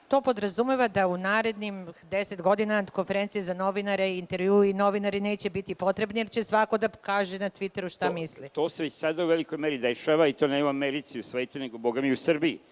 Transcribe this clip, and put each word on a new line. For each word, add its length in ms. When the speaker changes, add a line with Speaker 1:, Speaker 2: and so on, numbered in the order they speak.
Speaker 1:
to 120
podrazumeva 680
da 180
u 100
narednim 720
deset 400
godina 440
konferencije 560
za 120
novinare, 640
intervjui 540
i 40
novinari 460
neće 300
biti 240
potrebni 460
jer 100
će 140
svako 340
da 100
kaže 500
na 120
Twitteru 380
šta 180
Speaker 2:
To, 60
Speaker 1:
misli? 360
Speaker 2:
to 200
se 140
već 100
sada 320
u 20
velikoj 320
meri 200
dešava 500
i 40
to 140
ne 180
u 40
Americi, 520
u 20
svetu, 360
nego, 200
boga 220
mi, 120
u 40
Srbiji. 420